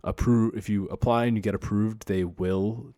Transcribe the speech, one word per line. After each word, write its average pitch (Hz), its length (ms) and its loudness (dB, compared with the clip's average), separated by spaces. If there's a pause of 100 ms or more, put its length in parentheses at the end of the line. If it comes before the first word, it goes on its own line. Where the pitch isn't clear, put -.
approve, 113 540 2
if 107 140 -6
you 101 180 0
apply 117 380 2
and 117 100 2
you 104 60 -2
get 98 120 0
approved, 107 520 -2
they 92 180 0
will 95 720 -2